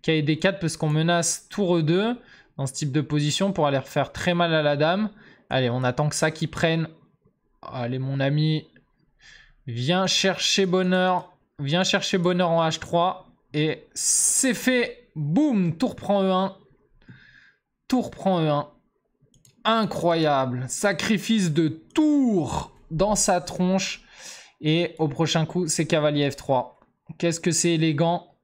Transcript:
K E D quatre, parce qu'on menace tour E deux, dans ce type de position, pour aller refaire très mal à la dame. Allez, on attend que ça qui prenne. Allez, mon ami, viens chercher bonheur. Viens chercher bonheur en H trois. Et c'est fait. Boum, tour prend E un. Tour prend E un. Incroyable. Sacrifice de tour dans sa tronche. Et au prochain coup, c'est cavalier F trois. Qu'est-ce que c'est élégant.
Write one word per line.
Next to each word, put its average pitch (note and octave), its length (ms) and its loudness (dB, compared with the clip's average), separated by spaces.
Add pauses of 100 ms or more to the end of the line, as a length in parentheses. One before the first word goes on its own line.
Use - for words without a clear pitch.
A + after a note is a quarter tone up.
K - 60 -2
E D#3+ 140 4
D D3+ 160 0
quatre, F#3+ 200 0
parce D#3+ 200 -4
qu'on D#3 100 -2
menace D#3+ 600 0
tour F3+ 260 0
E E3 60 2
deux, G3 360 0 (380)
dans C#3+ 100 -4
ce - 60 -6
type C#3+ 200 -6
de D3+ 100 0
position, D3 500 0
pour D#3+ 140 2
aller C#3 120 2
refaire C3+ 320 -2
très - 220 -2
mal E3+ 220 2
à D#3 80 2
la D3 140 2
dame. F#3 340 0 (400)
Allez, C3 180 0
on B2+ 160 -2
attend C3+ 240 0
que - 60 -4
ça D#3 160 0
qui D#3+ 160 -6
prenne. D#3+ 420 0 (760)
Allez, B2+ 380 -6
mon C3+ 180 -4
ami, D3+ 480 0 (1040)
viens D#3 400 -2
chercher F#3+ 580 0
bonheur. F3+ 680 0 (280)
Viens D#3 240 0
chercher - 340 0
bonheur F3+ 320 2
en E3 180 2
H D#3 120 -4
trois. - 480 -2 (260)
Et D3+ 400 -2
c'est - 600 0
fait. - 600 -2
Boum, F3 640 2
tour - 180 -2
prend G3+ 300 -2
E F#3+ 60 2
un. F#3 260 0 (1300)
Tour - 240 0
prend F#3 300 0
E D#3 80 2
un. D3 200 -2 (960)
Incroyable. D#3 1040 0
Sacrifice G3+ 840 0
de D#3+ 160 2
tour B3+ 1080 0 (140)
dans F#3+ 240 2
sa F#3 260 2
tronche. F#3 600 -2 (580)
Et D#3+ 380 0
au D#3 80 2
prochain D#3 400 0
coup, F3+ 220 -2
c'est D#3+ 180 0
cavalier D3 460 2
F - 40 -10
trois. - 440 -2 (380)
Qu'est-ce E3 200 0
que F3 140 -2
c'est E3+ 220 2
élégant. D#3+ 680 0